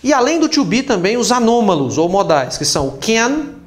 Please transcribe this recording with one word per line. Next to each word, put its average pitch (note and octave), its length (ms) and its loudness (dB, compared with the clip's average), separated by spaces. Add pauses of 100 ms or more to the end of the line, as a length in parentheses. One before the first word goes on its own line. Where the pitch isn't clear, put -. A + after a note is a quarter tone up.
E B3+ 80 0
além C#4+ 280 2
do D#4 100 2
to C#4+ 160 0
be G#3 160 0
também G#3+ 340 0
os A#3 160 -2
anômalos G#3+ 680 2
ou E3 120 2
modais, E3 480 0
que D3+ 80 -6
são C#3+ 220 -2
o C3+ 60 -6
can A#3+ 560 -2 (160)